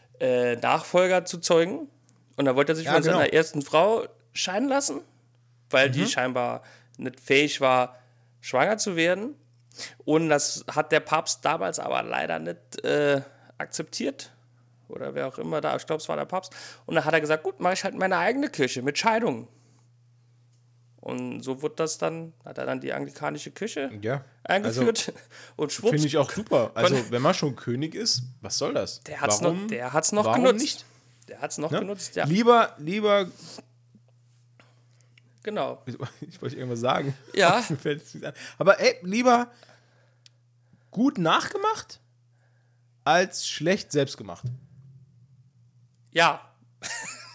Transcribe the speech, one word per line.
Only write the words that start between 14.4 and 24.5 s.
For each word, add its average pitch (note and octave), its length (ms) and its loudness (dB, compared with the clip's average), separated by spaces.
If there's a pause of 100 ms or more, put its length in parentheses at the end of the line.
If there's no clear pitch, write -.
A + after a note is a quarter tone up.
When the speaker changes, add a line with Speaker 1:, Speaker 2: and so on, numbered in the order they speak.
Speaker 1:
Oder C3+ 280 -10
wer C#3 120 -4
auch C3 100 -10
immer D#3+ 220 -4
da, C#3+ 160 -2
ich C3+ 100 -6
glaub, D#3 140 -4
es - 80 -10
war D#3+ 80 -2
der D3 80 -4
Papst. F3+ 300 -6 (320)
Und D#3+ 100 -4
dann D#3 80 2
hat D#3 100 0
er D#3+ 60 4
gesagt, D#3 240 0
„Gut, - 160 -6
mach F3+ 140 2
ich - 100 -4
halt F#3+ 100 -2
meine F#3 240 0
eigene B3 320 0
Kirche B2+ 320 -2
mit B2+ 160 -2
Scheidungen.“ G#3+ 520 0 (1500)
Und B2 420 -8
so C3 180 -8
wurde D3+ 140 -6
das D#3 220 -2
dann, E3 340 -6 (140)
hat - 120 -14
er C3 80 -6
dann C3 140 -4
die C3+ 140 -6
anglikanische C#3+ 580 -8
Kirche D3 380 -8 (120)
Speaker 2:
Ja, B2+ 220 -4 (220)
Speaker 1:
eingeführt. G#3+ 640 0